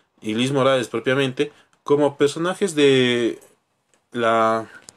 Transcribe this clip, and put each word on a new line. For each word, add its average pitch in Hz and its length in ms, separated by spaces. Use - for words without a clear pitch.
y 107 120
Liz 127 180
Morales 131 380
propiamente, 135 640
como 143 280
personajes 165 580
de 123 640
la, 113 580